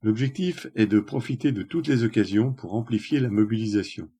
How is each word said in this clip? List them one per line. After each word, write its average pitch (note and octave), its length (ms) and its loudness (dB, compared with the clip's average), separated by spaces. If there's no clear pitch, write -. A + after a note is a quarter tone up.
L'objectif C3+ 720 -2
est A2 120 4
de G#2 140 6
profiter C3+ 520 -2
de G2+ 100 -4
toutes D#3 260 -4
les B2 160 2
occasions G#2+ 480 2
pour G2 220 -10
amplifier A2+ 440 -2
la B2+ 120 0
mobilisation. G#2 880 0